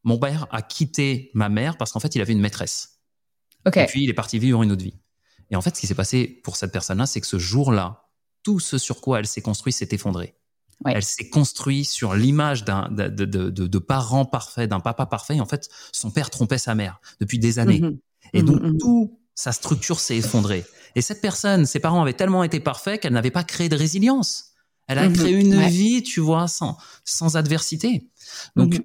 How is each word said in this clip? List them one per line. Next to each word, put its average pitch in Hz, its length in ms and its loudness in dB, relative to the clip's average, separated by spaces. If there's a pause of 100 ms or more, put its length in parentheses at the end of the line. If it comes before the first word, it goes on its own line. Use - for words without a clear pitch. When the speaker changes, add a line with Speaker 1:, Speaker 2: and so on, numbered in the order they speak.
Speaker 1:
mon 117 140 2
père 143 340 -2
a 113 100 -4
quitté 135 720 -2
ma 107 160 0
mère 127 260 -2
parce - 160 -6
qu'en 113 80 -6
fait, - 160 -4
il 113 60 2
avait 110 120 0
une 104 60 4
maîtresse. - 600 -4 (680)
Speaker 2:
Ok. 190 120 2
Speaker 1:
Et 151 100 6
puis, 135 160 -2
il 131 80 2
est - 20 -4
parti 113 240 -4
vivre 117 240 4
une 104 100 4
autre 92 120 -2
vie. 92 100 -8 (580)
Et 98 40 -2
en 90 60 0
fait, 175 140 -2
ce - 60 -10
qui - 60 -4
s'est 175 80 -2
passé - 320 0 (160)
pour - 140 -8
cette 90 140 -6
personne-là, 95 360 -2
c'est - 120 -6
que - 80 -8
ce 95 120 -2
jour-là, 104 680 0 (360)
tout 208 160 0
ce - 180 -4
sur - 240 -6
quoi 131 160 0
elle 107 80 -2
s'est - 160 -8
construite 110 340 -2
s'est - 160 -6
effondré. 95 440 -4 (500)
Speaker 2:
Ouais. 131 100 0
Speaker 1:
Elle 107 80 0
s'est - 260 -6
construite 139 580 0
sur 101 260 -4
l'image 135 500 2
d'un, 98 260 -2
de, 101 180 -4
de, 101 180 -4
de, 95 240 -2
de, 92 180 -4
de 90 120 -2
parent 131 460 0
parfait, 120 420 -4
d'un 101 120 -2
papa 120 280 -4
parfait. - 300 -4
Et 139 40 0
en - 60 -2
fait, - 200 -6 (240)
son - 200 -6
père 151 180 -2
trompait 123 300 -2
sa 113 160 -2
mère 98 260 -4 (180)
depuis 113 200 -2
des 113 180 2
années. 117 240 4
Speaker 2:
Mhm. 151 160 0 (360)
Speaker 1:
Et - 100 4
Speaker 2:
Mhm, - 40 4
Speaker 1:
donc, 143 140 6
Speaker 2:
mhm. 160 160 2
Speaker 1:
tout 233 420 2 (220)
sa 120 120 -4
structure - 480 -2
s'est 117 160 -2
effondrée. 104 480 0 (300)
Et 123 60 2
cette 208 200 -6
personne, 196 440 2
ses 180 140 -4
parents 170 220 2
avaient 139 100 2
tellement 185 320 2
été 165 160 0
parfaits 190 400 -4
qu'elle 135 140 -2
n'avait 123 180 2
pas 175 140 -2
créé 170 240 -4
de 156 80 2
résilience. 196 720 0 (380)
Elle 135 100 0
a 190 80 4
Speaker 2:
Mhm. 175 80 4
Speaker 1:
créé 175 160 4
une 196 240 6
Speaker 2:
Ouais. 190 140 6
Speaker 1:
vie, 220 340 2
tu - 160 -4
vois, 160 300 2
sans, - 280 -6 (280)
sans 165 320 -2
adversité. 160 720 -2 (480)
Donc, 175 160 4
Speaker 2:
Mhm. 170 120 -2